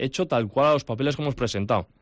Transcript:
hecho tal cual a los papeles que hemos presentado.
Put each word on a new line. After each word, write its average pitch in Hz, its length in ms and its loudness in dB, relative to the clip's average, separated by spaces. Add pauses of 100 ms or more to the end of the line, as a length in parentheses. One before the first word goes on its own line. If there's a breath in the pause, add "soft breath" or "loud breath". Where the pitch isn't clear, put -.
hecho 151 280 -2
tal 117 180 0
cual 135 220 2
a 151 60 6
los 139 100 0
papeles 135 320 -2
que 151 60 -6
hemos 143 120 -2
presentado. 101 540 -2 (140)